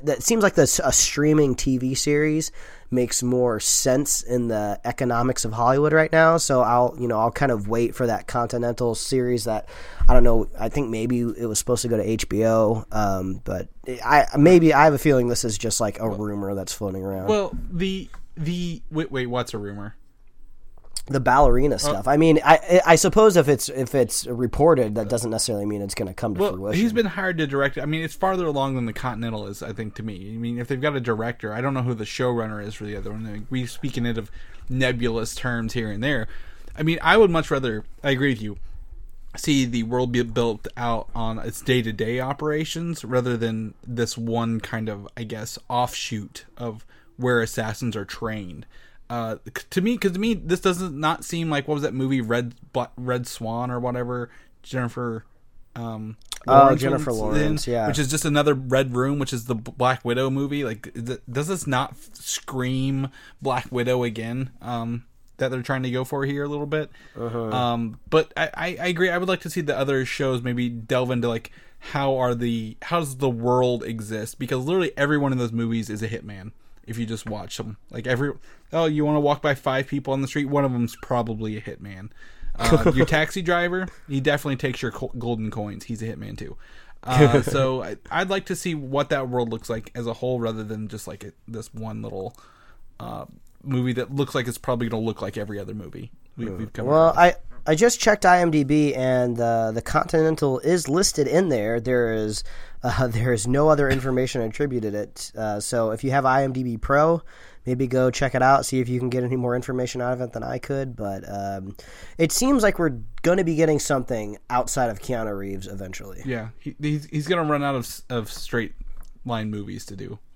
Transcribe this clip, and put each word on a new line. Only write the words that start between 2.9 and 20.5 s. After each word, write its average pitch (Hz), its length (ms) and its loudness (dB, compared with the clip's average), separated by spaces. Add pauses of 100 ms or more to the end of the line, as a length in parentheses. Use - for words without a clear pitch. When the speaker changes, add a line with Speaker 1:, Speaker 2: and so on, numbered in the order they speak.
Speaker 1:
makes 123 320 0
more 123 380 2
sense - 640 2
in 120 260 0
the 104 340 -2
economics 120 640 0
of 110 80 -4
Hollywood 131 400 4
right 156 180 4
now. 160 280 6
So 131 240 4
I'll, 123 360 4
you 123 80 -4
know, 110 140 0
I'll 117 100 4
kind 135 220 0
of 104 160 -2
wait 117 260 0
for 127 120 0
that 110 200 -2
Continental 120 680 -2
series 123 500 0
that, 110 240 -4 (400)
I 123 60 12
don't 120 100 12
know, 113 240 8 (100)
I 110 120 -2
think 139 180 0
maybe 113 320 0
it 117 260 -2
was 107 120 -2
supposed 120 240 0
to 123 60 -2
go 113 100 2
to 101 40 2
H 110 280 -2
B 107 160 2
O, 113 460 4
um, 95 520 0
but 95 240 -6 (340)
I, 139 220 6 (140)
maybe 165 340 10
I 143 120 8
have 156 100 8
a 135 40 0
feeling 127 300 4
this 120 160 0
is 107 140 -2
just, 113 240 -2
like, 107 180 -4
a 113 80 -2
Speaker 2:
Well, 101 80 -2
Speaker 1:
rumor 101 380 -4
that's 95 180 -6
floating 95 320 -6
around. 95 240 -4
Speaker 2:
well, 104 260 0 (160)
the, 190 380 -4 (300)
the, 175 420 -4 (100)
wait, 156 220 -4
wait, 127 140 -4
what's 120 260 -4
a 113 60 -6
rumor? 101 380 -10 (1120)